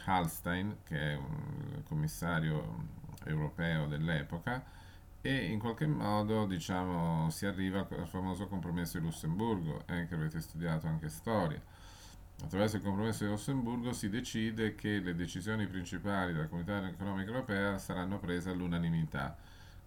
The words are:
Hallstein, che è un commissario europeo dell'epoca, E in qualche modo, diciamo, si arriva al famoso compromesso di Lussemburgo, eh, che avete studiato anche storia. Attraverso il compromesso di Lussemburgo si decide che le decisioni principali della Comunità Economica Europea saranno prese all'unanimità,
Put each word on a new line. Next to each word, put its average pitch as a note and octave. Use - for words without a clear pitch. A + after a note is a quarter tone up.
Hallstein, F#2
che D2
è -
un -
commissario D#2
europeo D#2
dell'epoca, E2
E C3
in G#2+
qualche A#2
modo, G#2+
diciamo, E2+
si G2+
arriva F#2+
al F2+
famoso F#2
compromesso F2
di D#2+
Lussemburgo, E2
eh, F2
che E2+
avete D#2
studiato D#2+
anche D#2+
storia. F#2
Attraverso G#2
il F#2+
compromesso G#2
di G#2
Lussemburgo A#2+
si A2+
decide A2
che G#2
le F2
decisioni F#2+
principali F#2
della D#2
Comunità F#2
Economica F#2+
Europea G2+
saranno F#2+
prese F2
all'unanimità, E2+